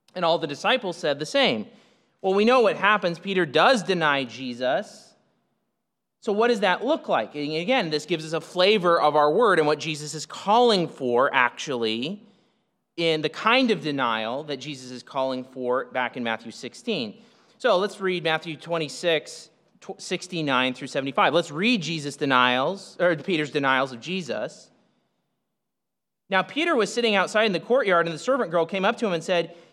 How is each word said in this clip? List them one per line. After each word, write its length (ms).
And 100
all 140
the 80
disciples 500
said 220
the 80
same. 400
Well, 120
we 100
know 180
what 140
happens. 440
Peter 260
does 380
deny 400
Jesus. 920
So 120
what 140
does 140
that 220
look 240
like? 280
And 180
again, 380
this 160
gives 180
us 80
a 80
flavor 580
of 160
our 160
word 280
and 80
what 100
Jesus 380
is 100
calling 640
for, 440
actually, 920
in 260
the 80
kind 400
of 120
denial 640
that 120
Jesus 320
is 140
calling 400
for 420
back 320
in 60
Matthew 280
sixteen. 680
So 180
let's 240
read 220
Matthew 340
twenty-six, 920
tw-, 200
sixty-nine 720
through 140
seventy-five. 440
Let's 200
read 320
Jesus' 340
denials, 800
or 180
Peter's 340
denials 400
of 100
Jesus. 680
Now, 120
Peter 340
was 180
sitting 220
outside 300
in 80
the 60
courtyard, 460
and 80
the 60
servant 320
girl 140
came 180
up 140
to 100
him 60
and 100
said, 320